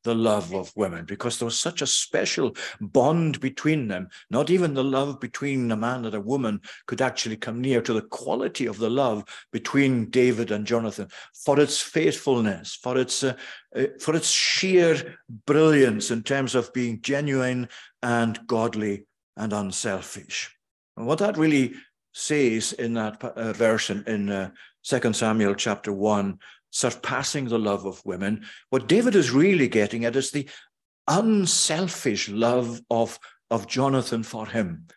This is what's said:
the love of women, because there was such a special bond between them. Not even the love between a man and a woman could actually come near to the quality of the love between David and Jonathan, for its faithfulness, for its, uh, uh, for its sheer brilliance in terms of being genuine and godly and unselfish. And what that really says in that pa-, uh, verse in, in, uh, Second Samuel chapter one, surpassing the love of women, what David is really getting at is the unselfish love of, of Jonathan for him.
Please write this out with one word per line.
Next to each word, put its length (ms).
the 100
love 400
of 220
women, 300
because 340
there 60
was 120
such 240
a 60
special 680
bond 580
between 480
them. 220
Not 200
even 240
the 100
love 380
between 500
a 60
man 260
and 100
a 60
woman 400
could 140
actually 360
come 240
near 200
to 120
the 80
quality 640
of 140
the 100
love 340
between 560
David 420
and 140
Jonathan, 420
for 240
its 240
faithfulness, 920
for 220
its, 260
uh, 120
uh, 120
for 120
its 160
sheer 880
brilliance 640
in 120
terms 320
of 180
being 280
genuine 680
and 420
godly 600
and 160
unselfish. 1000
And 100
what 120
that 180
really 380
says 600
in 220
that 260
pa-, 160
uh, 160
verse 360
in, 160
in, 240
uh, 200
Second 340
Samuel 400
chapter 380
one, 460
surpassing 760
the 120
love 280
of 200
women, 400
what 180
David 280
is 160
really 360
getting 380
at 100
is 140
the 180
unselfish 1200
love 500
of, 260
of 180
Jonathan 540
for 240
him. 400